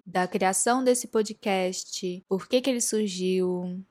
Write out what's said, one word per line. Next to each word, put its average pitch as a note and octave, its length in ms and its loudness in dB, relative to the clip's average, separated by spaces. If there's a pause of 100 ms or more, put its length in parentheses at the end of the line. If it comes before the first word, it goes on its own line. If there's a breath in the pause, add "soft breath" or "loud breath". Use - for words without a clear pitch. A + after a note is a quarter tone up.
da F3+ 220 0
criação G3+ 560 2
desse B3 240 2
podcast, F#3+ 1200 -2
por F#3+ 180 -2
que B3+ 140 2
que C4+ 100 2
ele A#3+ 100 0
surgiu, F#3 1000 0 (100)